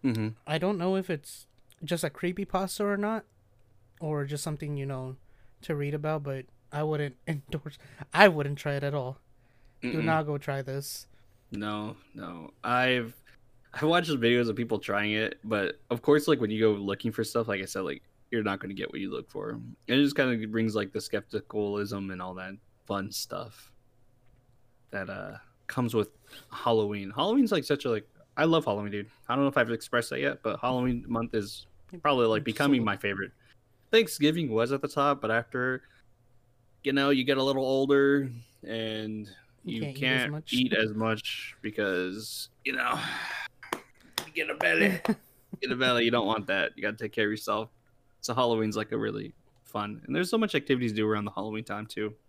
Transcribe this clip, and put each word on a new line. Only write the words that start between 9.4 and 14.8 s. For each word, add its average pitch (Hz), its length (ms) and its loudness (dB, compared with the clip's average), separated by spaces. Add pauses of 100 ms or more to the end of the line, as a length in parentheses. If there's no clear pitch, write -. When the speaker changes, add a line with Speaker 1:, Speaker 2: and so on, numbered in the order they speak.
Speaker 2:
Do 120 100 -4
Speaker 1:
Mm-mm. 156 140 0
Speaker 2:
not 160 200 2
go 147 120 -2
try 139 240 -4
this. 135 460 -8 (440)
Speaker 1:
No, 107 460 -6 (180)
no. 87 360 -14 (120)
I've, 123 500 2 (600)
I - 120 -2
watched 165 260 4
videos 120 380 4
of 104 60 0
people 113 240 -2
trying 104 340 0